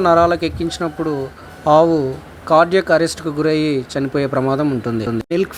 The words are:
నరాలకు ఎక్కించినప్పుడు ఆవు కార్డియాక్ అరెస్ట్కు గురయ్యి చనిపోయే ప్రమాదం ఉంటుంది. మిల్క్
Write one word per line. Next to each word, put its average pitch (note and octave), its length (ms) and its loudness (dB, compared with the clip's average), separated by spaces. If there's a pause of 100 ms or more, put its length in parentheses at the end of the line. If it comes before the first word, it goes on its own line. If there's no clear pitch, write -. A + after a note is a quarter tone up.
నరాలకు E3+ 440 4
ఎక్కించినప్పుడు E3 640 -6 (640)
ఆవు E3 200 4 (520)
కార్డియాక్ E3+ 460 2
అరెస్ట్కు D#3+ 420 -2
గురయ్యి D#3 360 0 (200)
చనిపోయే C#3 400 -2
ప్రమాదం C3+ 420 0
ఉంటుంది. A#2 300 -4 (260)
మిల్క్ F3+ 260 -2